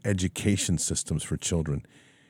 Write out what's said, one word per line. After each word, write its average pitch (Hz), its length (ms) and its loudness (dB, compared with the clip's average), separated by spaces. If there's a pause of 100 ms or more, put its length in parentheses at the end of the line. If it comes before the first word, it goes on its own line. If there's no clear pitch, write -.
education 98 720 2
systems - 440 -2
for - 140 -4
children, 76 500 -2 (440)